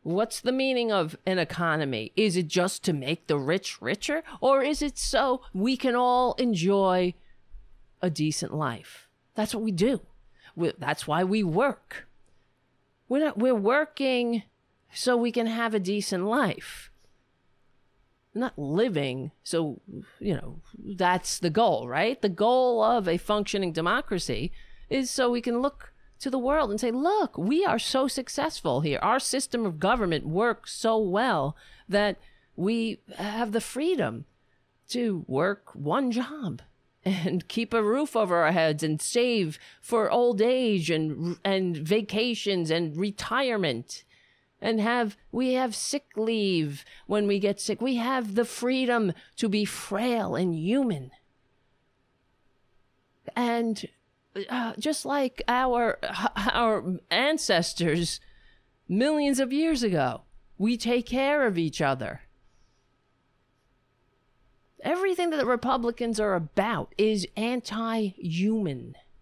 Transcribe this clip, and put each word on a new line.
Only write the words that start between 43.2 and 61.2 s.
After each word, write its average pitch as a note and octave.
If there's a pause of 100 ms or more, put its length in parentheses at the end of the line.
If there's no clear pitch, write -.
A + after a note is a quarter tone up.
And A3+
have, A3+ (140)
we B3+
have B3+
sick - (100)
leave G3 (200)
when G#3
we G3+
get G3+
sick. -
We B3+
have A#3
the A3+
freedom A#3+ (240)
to A3+
be G#3
frail G#3+
and E3+
human. F3 (2250)
And, A#3 (640)
uh, A#3+
just D4
like C#4
our, A#3+ (520)
our G#3+ (120)
ancestors F3 (680)
millions C#4
of C4
years D4+
ago, D3 (360)
we A3+
take A#3+
care C4+